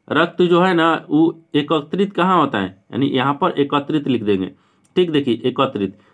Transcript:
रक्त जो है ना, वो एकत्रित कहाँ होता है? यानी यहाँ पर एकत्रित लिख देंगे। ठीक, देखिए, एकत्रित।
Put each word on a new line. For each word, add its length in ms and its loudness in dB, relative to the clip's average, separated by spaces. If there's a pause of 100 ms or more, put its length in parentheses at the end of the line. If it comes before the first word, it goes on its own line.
रक्त 340 0
जो 180 4
है 140 2
ना, 360 0
वो 340 0 (100)
एकत्रित 580 -2
कहाँ 280 2
होता 180 0
है? 340 -6
यानी 140 0
यहाँ 280 0
पर 160 0
एकत्रित 580 -2
लिख 140 0
देंगे। 280 -2 (460)
ठीक, 140 2
देखिए, 340 0
एकत्रित। 540 -2 (160)